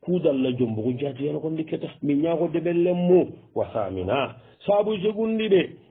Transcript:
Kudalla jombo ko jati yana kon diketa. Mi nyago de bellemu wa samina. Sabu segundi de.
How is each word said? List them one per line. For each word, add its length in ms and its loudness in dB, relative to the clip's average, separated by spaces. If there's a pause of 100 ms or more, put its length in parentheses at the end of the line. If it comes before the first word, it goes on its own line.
Kudalla 500 0
jombo 320 -2
ko 80 0
jati 340 -6
yana 140 -4
kon 180 -6
diketa. 320 -6 (140)
Mi 120 0
nyago 320 0
de 120 -2
bellemu 720 4 (240)
wa 180 0
samina. 600 -2 (300)
Sabu 360 2
segundi 480 -2
de. 260 4 (160)